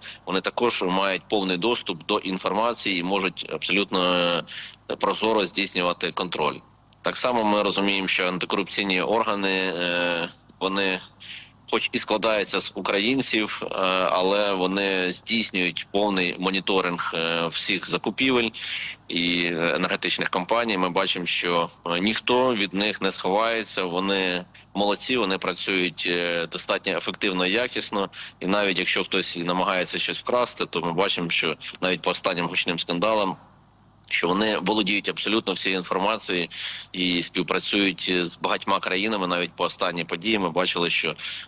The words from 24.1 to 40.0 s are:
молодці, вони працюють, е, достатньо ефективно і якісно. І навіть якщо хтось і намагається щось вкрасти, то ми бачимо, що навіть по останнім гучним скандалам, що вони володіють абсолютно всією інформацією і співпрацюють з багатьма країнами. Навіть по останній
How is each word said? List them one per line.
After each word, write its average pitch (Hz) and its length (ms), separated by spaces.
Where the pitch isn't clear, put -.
молодці, 101 420
вони 95 220
працюють, 90 680
е, 87 400
достатньо 95 460
ефективно 92 540
і 92 60
якісно. 107 560
І 90 60
навіть 98 320
якщо 92 260
хтось 92 320
і 85 80
намагається 90 540
щось 87 200
вкрасти, 120 480
то 85 140
ми 85 120
бачимо, 87 380
що 80 260
навіть 90 220
по 95 80
останнім 87 360
гучним 87 320
скандалам, 95 580
що - 180
вони 101 300
володіють 98 500
абсолютно 101 440
всією 95 260
інформацією 92 720
і 87 300
співпрацюють 92 1000
з 85 160
багатьма 98 420
країнами. 95 480
Навіть 87 260
по 90 120
останній 87 400